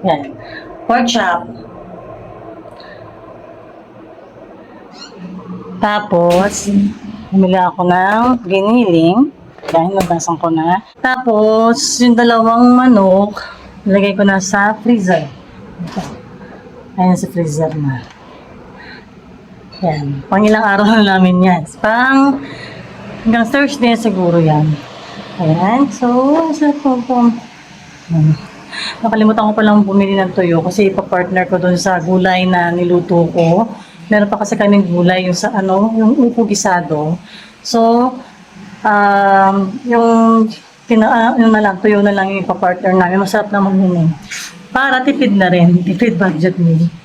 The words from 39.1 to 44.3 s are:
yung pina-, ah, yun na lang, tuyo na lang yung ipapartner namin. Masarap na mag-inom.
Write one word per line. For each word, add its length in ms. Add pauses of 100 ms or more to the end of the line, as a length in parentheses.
yung 640 (400)
pina-, 240
ah, 260
yun 140
na 100
lang, 220
tuyo 240
na 80
lang 160
yung 160
ipapartner 480
namin. 320
Masarap 240
na 160
mag-inom. 400 (640)